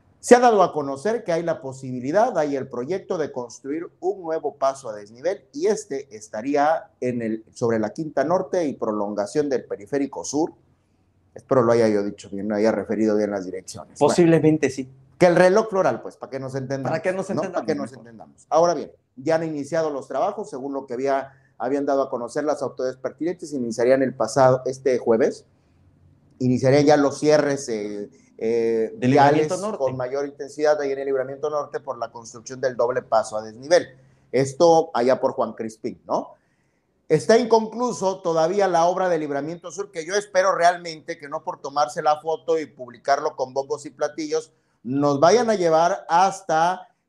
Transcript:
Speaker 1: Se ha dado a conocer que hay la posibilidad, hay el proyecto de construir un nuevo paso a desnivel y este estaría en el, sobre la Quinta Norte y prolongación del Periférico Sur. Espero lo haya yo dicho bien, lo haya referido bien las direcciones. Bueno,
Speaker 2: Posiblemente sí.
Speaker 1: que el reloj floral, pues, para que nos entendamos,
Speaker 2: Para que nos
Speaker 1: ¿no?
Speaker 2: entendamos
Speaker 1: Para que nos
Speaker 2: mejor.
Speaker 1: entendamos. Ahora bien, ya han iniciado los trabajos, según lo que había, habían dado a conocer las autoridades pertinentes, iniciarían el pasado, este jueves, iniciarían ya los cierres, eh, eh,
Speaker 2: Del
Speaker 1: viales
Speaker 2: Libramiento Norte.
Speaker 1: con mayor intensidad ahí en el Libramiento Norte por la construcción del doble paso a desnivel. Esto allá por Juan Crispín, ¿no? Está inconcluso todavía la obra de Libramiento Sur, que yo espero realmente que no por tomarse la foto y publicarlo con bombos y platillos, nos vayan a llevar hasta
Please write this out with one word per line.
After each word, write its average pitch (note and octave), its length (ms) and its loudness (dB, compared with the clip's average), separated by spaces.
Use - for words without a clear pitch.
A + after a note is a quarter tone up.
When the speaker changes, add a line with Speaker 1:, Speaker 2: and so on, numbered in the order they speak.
Speaker 1:
Se - 140 8
ha B3 60 8
dado A3+ 240 6
a - 80 0
conocer D3+ 520 -4
que F3 80 -2
hay E3 120 0
la D#3+ 180 -4
posibilidad, C3+ 760 -2
hay D3+ 200 -2
el C3 120 -6
proyecto E3+ 500 -6
de C#3 120 -4
construir C3+ 560 -10
un F#3+ 220 -4
nuevo D#3 340 -6
paso - 320 -4
a A2 60 -10
desnivel A#2+ 580 -8
y G3 160 -4
este E3+ 460 -6
estaría C#3+ 760 -2
en B2 220 -4
el, A2 300 -6
sobre A#2 260 0
la G#2+ 120 -2
Quinta D3 340 -4
Norte F3+ 420 -2
y B2 80 -4
prolongación G#2+ 760 -4
del B2 160 -2
Periférico G#2 600 -6
Sur. D#3 280 -2
Espero - 280 2
lo A#2 100 4
haya A#2 160 4
yo G#2 140 2
dicho G2+ 280 -10
bien, G2 180 -8
lo G#2+ 80 -2
haya G#2+ 160 4
referido G#2 440 0
bien G#2 140 0
las G2+ 140 -4
direcciones. F#2 540 -14
Bueno, C#3+ 120 4
Speaker 2:
Posiblemente D#3 600 4
sí. B2+ 200 -10
Speaker 1:
que F3+ 80 6
el F3 100 6
reloj F#3+ 320 4
floral, E3 340 0
pues, - 140 -14
para - 140 -16
que C3 100 -8
nos C3 160 -10
entendamos, C3+ 340 -6
Speaker 2:
Para D#3+ 120 -2
que F#3 100 0
nos F#3+ 160 -4
Speaker 1:
¿no? F#3+ 80 -4
Speaker 2:
entendamos F3 180 -4
Speaker 1:
Para C#3+ 120 -4
que D#3 100 0
nos C3+ 160 -8
Speaker 2:
mejor. B2+ 140 -20
Speaker 1:
entendamos. G2 440 -20
Ahora E3+ 240 4
bien, A#2 160 -8
ya D3+ 220 -2
han E3 80 -2
iniciado D#3 460 -4
los C3 180 -8
trabajos, F#3+ 420 -4
según C#3 220 -10
lo C#3 140 -8
que A#2+ 80 -10
había, C3+ 380 -2
habían C#3 280 -2
dado C#3 160 2
a C3 80 -4
conocer A#2+ 320 -6
las D3 180 -2
autoridades B2+ 400 -6
pertinentes, D#3 520 -8
iniciarían B2 500 2
el C3 120 -2
pasado, B2+ 520 4
este B2+ 320 0
jueves, A#2+ 460 2
iniciarían B2+ 440 4
ya D3+ 120 8
los C#3 220 2
cierres, C#3+ 500 2
eh, G#2 400 -6
eh, A2+ 560 0
Speaker 2:
Del B2+ 140 0
Speaker 1:
viales C#3+ 220 8
Speaker 2:
Libramiento D#3 140 -2
Norte. G3+ 220 -6
Speaker 1:
con C3 180 -2
mayor C3+ 300 -6
intensidad D3 540 -2
ahí C#3 120 -2
en C3+ 80 -6
el C#3 60 -6
Libramiento C#3 440 -2
Norte D3 300 -6
por B2+ 180 -10
la A#2 140 -8
construcción A#2+ 480 -16
del B2+ 160 -2
doble B2 260 0
paso A2 340 0
a A2 60 -6
desnivel. C3 460 0
Esto D3 640 4
allá B2 260 2
por C3 120 0
Juan A2+ 220 -4
Crispín, A2 520 -10
¿no? D3+ 280 -4
Está A3 300 4
inconcluso A3 840 0
todavía F3+ 480 0
la E3+ 160 2
obra F#3 240 0
de E3+ 100 0
Libramiento D#3 520 -8
Sur, G3 200 -10
que D#3+ 160 -10
yo F3+ 80 -6
espero G3 400 0
realmente E3+ 640 -2
que C#3+ 100 -16
no D#3+ 140 -10
por D#3+ 180 -10
tomarse D3+ 420 -2
la D3+ 180 2
foto D#3+ 380 -2
y D3+ 80 -6
publicarlo C#3+ 680 -4
con B2+ 200 -6
bombos C#3 320 -6
y D3 40 -16
platillos, D3+ 640 -6
nos C#3+ 340 0
vayan G#3 300 4
a A3 60 2
llevar E3+ 540 2
hasta E3+ 800 0